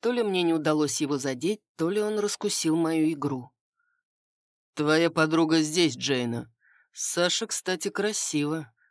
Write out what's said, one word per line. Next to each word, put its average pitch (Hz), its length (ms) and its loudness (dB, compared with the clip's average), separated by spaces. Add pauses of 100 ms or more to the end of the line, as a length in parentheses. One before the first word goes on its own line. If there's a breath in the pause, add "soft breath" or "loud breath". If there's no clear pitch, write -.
То 226 100 -2
ли 240 140 0
мне 190 180 2
не 165 100 4
удалось 151 480 2
его 147 160 -2
задеть, 139 440 -4 (160)
то 160 140 0
ли 208 120 0
он 214 160 -2
раскусил 202 560 -2
мою 160 380 2
игру. 139 400 -6 (1200)
«Твоя 156 360 4
подруга 160 500 4
здесь, 156 360 2
Джейна. 120 560 -2 (400 soft breath)
Саша, - 540 -2
кстати, - 440 -4
красива», 160 800 -2 (180)